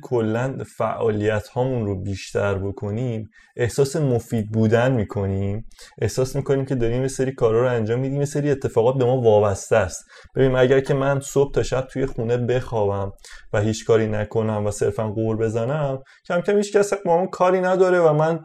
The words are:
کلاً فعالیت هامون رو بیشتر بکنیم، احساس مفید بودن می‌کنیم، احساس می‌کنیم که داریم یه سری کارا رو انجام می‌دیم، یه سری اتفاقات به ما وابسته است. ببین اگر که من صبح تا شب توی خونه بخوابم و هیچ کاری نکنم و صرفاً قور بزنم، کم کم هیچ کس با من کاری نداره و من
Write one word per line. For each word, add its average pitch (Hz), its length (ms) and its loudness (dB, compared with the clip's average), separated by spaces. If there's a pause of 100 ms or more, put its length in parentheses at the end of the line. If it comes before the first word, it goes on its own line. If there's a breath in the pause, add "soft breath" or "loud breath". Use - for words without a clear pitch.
کلاً 120 540 -2 (200)
فعالیت 107 680 0
هامون 123 380 -2
رو 98 160 -4
بیشتر 101 560 -4
بکنیم، 104 720 -6 (280 soft breath)
احساس 135 380 0
مفید 120 580 0
بودن 113 380 4
می‌کنیم، 98 720 -2 (360 soft breath)
احساس 127 340 -2
می‌کنیم 139 300 -2
که 139 100 -4
داریم 120 260 0
یه 131 60 -2
سری 131 260 -4
کارا 113 280 2
رو 127 140 2
انجام 113 240 0
می‌دیم، 135 200 -2
یه 143 60 0
سری 147 260 -2
اتفاقات 117 460 0
به 127 80 2
ما 127 160 2
وابسته 104 540 4
است. 98 280 0 (320 soft breath)
ببین 131 200 2
اگر 127 240 6
که 135 140 -2
من 139 260 0
صبح 139 340 0
تا 120 100 0
شب 127 280 -2
توی 131 140 -2
خونه 120 320 -2
بخوابم 107 760 -2 (420 loud breath)
و 107 80 2
هیچ 110 240 -2
کاری 110 220 4
نکنم 107 580 -2
و 104 60 0
صرفاً 110 360 -2
قور 110 300 -2
بزنم، 127 640 -2 (280 soft breath)
کم 175 140 0
کم 202 160 0
هیچ 208 160 -2
کس 202 200 2 (120)
با 170 120 4
من 185 100 0
کاری 185 340 2
نداره 185 380 4
و 160 140 6
من 160 320 2